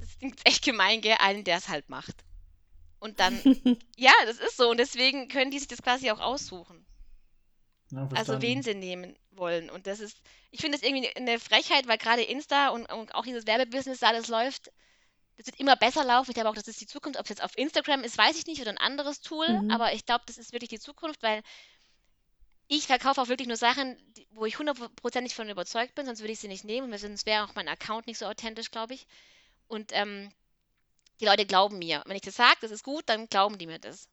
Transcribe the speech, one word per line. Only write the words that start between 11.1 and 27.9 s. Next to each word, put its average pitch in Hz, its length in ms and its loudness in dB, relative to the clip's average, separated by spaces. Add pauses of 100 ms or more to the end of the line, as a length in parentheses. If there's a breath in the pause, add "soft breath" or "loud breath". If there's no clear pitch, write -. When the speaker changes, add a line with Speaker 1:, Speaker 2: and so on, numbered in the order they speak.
Speaker 1:
eine 240 220 -2
Frechheit, 269 500 2
weil 226 100 2
gerade 233 240 2
Insta 277 480 0
und, 233 220 -6
und 220 220 -12
auch 226 100 -4
dieses 233 220 -8
Werbebusiness 254 540 -2
da, 226 120 6
das 233 160 -4
läuft, 233 420 -2 (680)
das - 100 -18
wird - 140 -14
immer 269 160 8
besser 262 280 2
laufen. 247 260 4
Ich 240 40 -8
glaube 220 160 0
auch, 214 40 -6
das 214 140 -12
ist 220 120 -14
die 214 60 -14
Zukunft. 285 320 -10
Ob's - 120 -10
jetzt 208 120 -8
auf - 160 -8
Instagram 277 460 0
ist, 233 140 -6
weiß 277 200 6
ich - 80 -10
nicht, 311 140 -8
oder 220 100 -6
ein 190 80 -8
anderes 277 420 -4
Tool. 311 280 -4
Speaker 2:
Mhm. 214 200 2
Speaker 1:
Aber 226 260 2
ich 220 120 -12
glaub, 240 200 -2
das 240 120 -16
ist 233 140 -20
wirklich 240 180 -10
die 220 100 -12
Zukunft, 294 420 -12
weil 220 200 0 (1300 soft breath)
ich 285 180 -2
verkaufe 262 340 2
auch 240 80 -2
wirklich 247 200 -4
nur 233 80 -4
Sachen, 247 400 0 (180)
die, - 160 -20
wo 220 160 -8
ich 220 120 -6
hundertprozentig 247 760 -6
von 220 140 -10
überzeugt 208 460 -6
bin, 285 120 -8
sonst 226 140 -10
würde 214 120 -8
ich 220 80 -10
sie 214 80 -14
nicht 190 160 -12
nehmen. 233 280 -6
Und 202 60 -10
sonst 208 280 -8
wäre 214 180 2
auch 196 100 -12
mein 180 140 -6
Account 220 380 -6